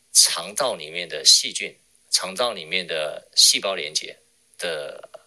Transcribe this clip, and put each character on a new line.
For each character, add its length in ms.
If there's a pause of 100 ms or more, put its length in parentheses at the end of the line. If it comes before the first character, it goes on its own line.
(120)
肠 420
道 220
里 140
面 180
的 160
细 300
菌、 260 (320)
肠 240
道 180
里 120
面 200
的 500
细 240
胞 160
连 180
接 240 (400)
的 520 (180)